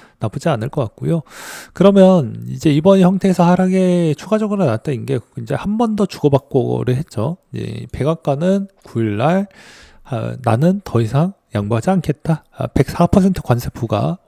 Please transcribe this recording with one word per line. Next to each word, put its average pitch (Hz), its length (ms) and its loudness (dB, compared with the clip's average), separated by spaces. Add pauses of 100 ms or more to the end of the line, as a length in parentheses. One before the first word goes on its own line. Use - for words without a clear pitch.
(180)
나쁘지 117 300 -4
않을 120 220 -2
것 147 120 -4
같고요. 151 400 -4 (520)
그러면 180 720 4
이제 131 220 -2
이번 170 300 4
형태에서 185 440 2
하락에 180 720 2
추가적으로 208 500 -2
나왔던 113 420 -4
게 131 140 -4 (200)
이제 113 140 -6
한 208 240 -4
번 226 160 0
더 208 120 0
주고받고를 123 880 0
했죠. 139 400 -6 (160)
이제 117 400 -10
백악관은 165 720 -2 (160)
구 - 180 -6
일 107 160 -2
날, 170 300 0 (560)
아, 117 400 -6
"나는 139 400 2
더 - 180 -2
이상 139 340 0 (200)
양보하지 107 360 -2
않겠다." 165 520 -2 (140)
아, 120 100 -6
백사 - 400 2
퍼센트 190 360 2
관세 120 280 -2
부과 120 580 -2